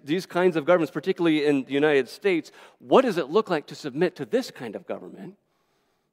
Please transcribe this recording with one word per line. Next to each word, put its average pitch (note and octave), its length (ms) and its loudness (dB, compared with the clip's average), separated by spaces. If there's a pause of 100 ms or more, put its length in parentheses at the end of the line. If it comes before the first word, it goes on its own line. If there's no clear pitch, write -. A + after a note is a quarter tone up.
these D#3+ 220 -4
kinds F3+ 300 2
of D3+ 100 -4
governments, E3 260 2
particularly D#3+ 540 0
in C#3+ 180 2
the A#2+ 100 -12
United C#3+ 340 2
States. F3 440 -4 (280)
What D3 220 4
does A3+ 160 0
it C#3 120 -4
look G#3+ 200 0
like D#3+ 180 -2
to D#3 80 -16
submit D3+ 420 -2
to C#3+ 80 -8
this A#3 260 -4
kind A2+ 240 -12
of F#2+ 100 -12
government G2 500 -12 (760)